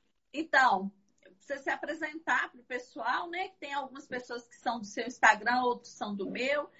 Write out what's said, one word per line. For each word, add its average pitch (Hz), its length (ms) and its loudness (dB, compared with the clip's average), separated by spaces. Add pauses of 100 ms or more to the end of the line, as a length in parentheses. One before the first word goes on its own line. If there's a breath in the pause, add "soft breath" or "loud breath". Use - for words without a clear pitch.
(340)
Então, 226 580 2 (460)
você - 200 -10
se - 120 -6
apresentar 302 840 -2
pro 240 120 -20
pessoal, 262 680 -4
né? 370 200 -4
Que - 100 -20
tem 285 140 -8
algumas 277 340 -8
pessoas 247 400 -8
que - 80 -20
são 233 240 -2
do 208 60 -10
seu 226 200 -6
Instagram, 233 580 6
outros 247 300 0
são 208 220 -6
do 190 140 -4
meu. 269 400 -2 (100)